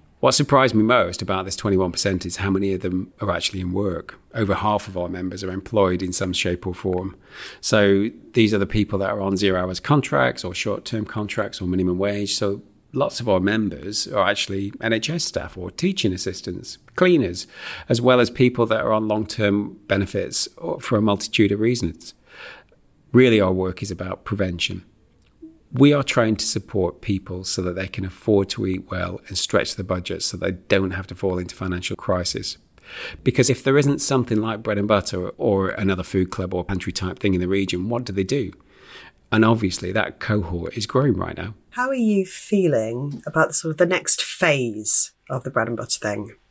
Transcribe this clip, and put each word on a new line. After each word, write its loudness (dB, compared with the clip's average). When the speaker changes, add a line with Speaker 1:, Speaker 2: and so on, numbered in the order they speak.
Speaker 1:
What 4
surprised 4
me 6
most 2
about -2
this -6
twenty-one 2
percent 0
is -4
how -2
many 2
of -2
them -4
are -2
actually -2
in -4
work. -4
Over 0
half 0
of -10
our -4
members -6
are -4
employed 2
in -4
some -2
shape -2
or -4
form. -4
So 4
these 4
are 4
the 0
people 0
that -2
are -2
on 0
zero 2
hours -4
contracts 2
or -8
short-term -4
contracts -6
or -4
minimum 2
wage. -2
So -2
lots -2
of -6
our 4
members -2
are 2
actually -2
N 0
H -2
S -2
staff -6
or -8
teaching -2
assistants, -8
cleaners, 2
as 2
well 6
as 2
people 2
that 2
are 0
on 0
long-term 0
benefits 0
or -6
for 0
a 2
multitude 2
of 0
reasons. -2
Really, 8
our 4
work -2
is -6
about -8
prevention. -4
We 8
are 2
trying 2
to -2
support -2
people -4
so -2
that -2
they -4
can -8
afford 2
to -4
eat -4
well -6
and -10
stretch 0
the -6
budget -6
so -4
they -2
don't 0
have -8
to -12
fall -2
into -8
financial -6
crisis. -4
Because 4
if -2
there 4
isn't 2
something 0
like -2
bread -2
and 0
butter 0
or 2
another -2
food 0
club -6
or -2
pantry -4
type -6
thing 2
in 2
the 0
region, -2
what -4
do -8
they 0
do? -2
And 6
obviously 2
that -2
cohort -2
is -4
growing 2
right -6
now. -10
Speaker 2:
How -2
are -2
you 2
feeling 0
about 0
the 0
sort 0
of -6
the 4
next 2
phase 2
of -6
the -8
bread 0
and -4
butter -2
thing? -6